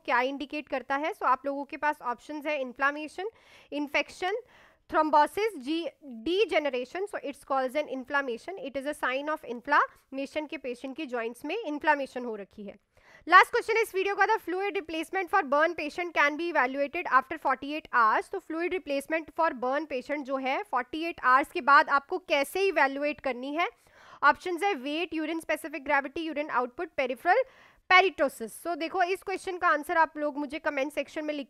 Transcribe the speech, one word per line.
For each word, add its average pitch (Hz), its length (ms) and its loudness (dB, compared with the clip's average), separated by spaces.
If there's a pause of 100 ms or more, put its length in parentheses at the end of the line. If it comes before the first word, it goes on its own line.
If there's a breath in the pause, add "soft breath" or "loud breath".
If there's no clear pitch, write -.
क्या 247 160 2 (120)
इंडिकेट 285 360 -8
करता 269 260 -4
है? 320 180 -2
So - 140 -10
आप 262 180 2
लोगों 277 200 -6
के 311 120 -12
पास 302 240 -2
ऑप्शंस 262 440 -8
है 302 180 -2
inflammation, 285 760 -4 (360 loud breath)
infection, 320 680 -4 (460 soft breath)
thrombosis, 311 640 2 (120)
जी, 311 100 -2 (500)
degeneration। 320 840 0
So - 80 -6 (100)
it's - 220 -12
caused 262 300 0
an 302 60 -4 (100)
inflammation, 277 600 -4 (120)
it 240 100 -10
is 269 120 -6
a 294 40 -6
sign 277 400 -4
of - 180 -12
inflammation 285 960 -2
के 320 80 -8
पेशेंट 262 400 -8
की 320 80 -8
जॉइंट्स 240 400 -8
में 320 120 -4
इन्फ्लेमेशन 294 680 -2
हो 220 100 -8
रखी 202 280 -14
है। 202 120 -14 (520 loud breath)
लास्ट 370 240 10
क्वेश्चन 440 260 0
है 453 40 4
इस 392 140 -4
वीडियो 381 200 0
का, 392 120 4
the 427 180 4
fluid 392 360 -4
replacement 330 520 -6
for 392 80 4 (120)
burn 320 260 2
patient 330 400 -6
can 294 180 4
be 339 140 -4
evaluated 285 680 0
after 311 280 -6
forty-eight 285 480 -2
hours। 233 360 4
तो 392 80 -6
fluid 320 380 -4
replacement 294 600 -4
for 320 100 4 (160)
burn 285 260 -2
patient 277 340 -6
जो 269 120 -4
है 269 240 -2 (120)
forty-eight 311 500 -4
आवर्स 262 280 4
के 359 100 -6 (100)
बाद 302 180 8
आपको 285 280 0 (120)
कैसे 330 380 2
इवैल्युएट 294 540 0
करनी 262 340 -4
है? 359 140 0 (540 loud breath)
ऑप्शंस 302 400 4
है 403 100 2
वेट, 294 400 -4
यूरिन 320 260 -4
स्पेसिफिक 311 460 -6
ग्रेविटी, 285 360 0
यूरिन 302 280 -6
आउटपुट, 247 480 -4
पेरिफेरल 311 460 2 (460 loud breath)
पेरिटोसिस। 302 600 4 (120)
So 339 140 -4
देखो 330 260 -2
इस 359 200 -2
क्वेश्चन 370 340 -6
का 359 100 0
आंसर 330 300 2
आप 311 200 4
लोग 294 200 -4
मुझे 294 220 -6
कमेंट 294 340 -2
सेक्शन 302 320 -6
में 302 80 -4
लिख 285 160 -6